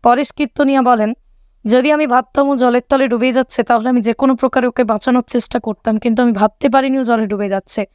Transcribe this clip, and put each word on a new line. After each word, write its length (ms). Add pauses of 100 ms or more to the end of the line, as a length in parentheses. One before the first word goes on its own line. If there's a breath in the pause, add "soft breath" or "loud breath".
পরেশ 300
কীর্তনিয়া 500
বলেন, 300 (540)
"যদি 260
আমি 140
ভাবতাম 420
ও 80
জলের 320
তলে 200
ডুবে 240
যাচ্ছে, 300
তাহলে 260
আমি 120
যে 120
কোনো 240
প্রকারে 300
ওকে 180
বাঁচানোর 420
চেষ্টা 320
করতাম, 400
কিন্তু 240
আমি 100
ভাবতে 360
পারিনি 300
ও 40
জলে 240
ডুবে 220
যাচ্ছে। 460